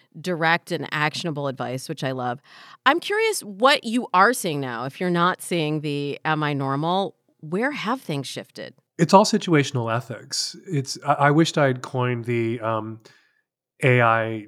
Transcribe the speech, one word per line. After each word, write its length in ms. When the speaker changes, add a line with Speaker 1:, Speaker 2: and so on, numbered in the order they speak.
Speaker 1:
direct 520
and 180
actionable 580
advice, 400
which 140
I 100
love. 280
I'm 120
curious 420
what 440
you 300
are 180
seeing 280
now. 240
If 160
you're 100
not 320
seeing 380
the, 440
"Am 180
I 100
normal?" 640
where 320
have 280
things 260
shifted? 480
Speaker 2:
It's 160
all 140
situational 680
ethics. 640
It's, 300
I, 60
I 180
wished 280
I 80
had 160
coined 420
the, 360
um, 400
A 180
I 480